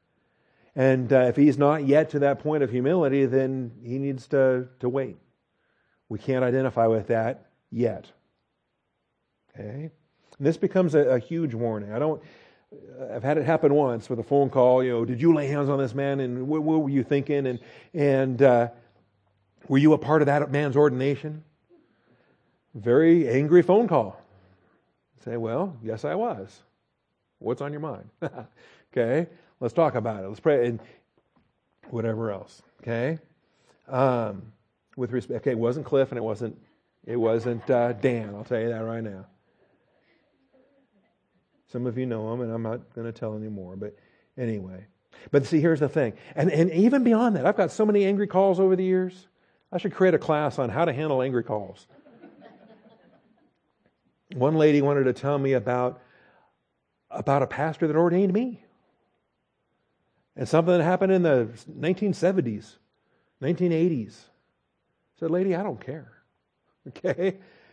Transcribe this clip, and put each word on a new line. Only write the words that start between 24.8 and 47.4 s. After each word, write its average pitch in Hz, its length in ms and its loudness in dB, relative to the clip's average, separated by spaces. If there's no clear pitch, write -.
Say, 120 140 -8
"Well, 131 440 -4
yes, 110 220 -8
I 151 100 -4
was. 185 460 -8
What's 123 240 -6
on 143 100 -8
your 147 80 -10
mind?" 139 280 -12
<laughs> 160 100 -6
Okay, 135 360 0
let's 120 140 -4
talk 156 200 2
about 107 300 -6
it. 95 40 -10
Let's 107 120 -14
pray 120 260 2
and 117 140 -4
whatever 113 420 -4
else. - 300 -16
Okay, 123 360 -4
um, 117 640 -2
with 123 160 -6
respect, 123 300 -6
okay, 139 80 -2
it 113 80 -2
wasn't 123 260 -2
Cliff 135 260 0
and 127 80 -8
it 113 60 -6
wasn't, 110 320 -8
it 120 100 -6
wasn't, 117 540 -2
uh, 120 220 2
Dan. 110 420 -4
I'll 107 100 -14
tell 117 160 -4
you 117 100 -4
that 113 100 -6
right 113 220 -8
now. 98 240 -12
Some 123 160 -8
of 120 120 -6
you 127 80 -4
know 113 260 -6
him, 123 80 -6
and 117 100 -6
I'm 113 120 -6
not 113 320 -10
gonna 117 180 -10
tell 110 240 -10
anymore. 98 400 -12
But 104 180 -12
anyway, 98 480 -8
but 139 140 2
see, 160 160 0
here's 160 200 2
the 143 80 0
thing, 123 260 -2
and, 175 160 0
and 165 220 2
even 233 320 2
beyond 226 320 2
that, 131 80 -2